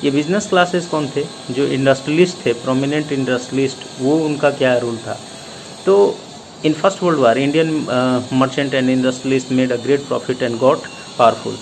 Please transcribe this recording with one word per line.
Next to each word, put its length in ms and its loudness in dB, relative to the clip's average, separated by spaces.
ये 80 2
business 380 0
classes 360 2
कौन 220 -2
थे? 460 -6
जो 120 2
इंडस्ट्रियलिस्ट 800 2
थे, 80 2
prominent 580 -2
इंडस्ट्रियलिस्ट, 680 -2
वो 140 4
उनका 360 2
क्या 260 2
rule 200 -2
था? 220 -8
तो 300 4
in 20 4
First 280 0
World 200 0
War, 180 4
Indian, 340 2
uh, 540 0
merchant 300 0
and 300 2
industrialist 500 0
made 200 2
a 60 0
great 320 0
profit 260 -2
and 280 -4
got 140 6
पावरफुल। 420 4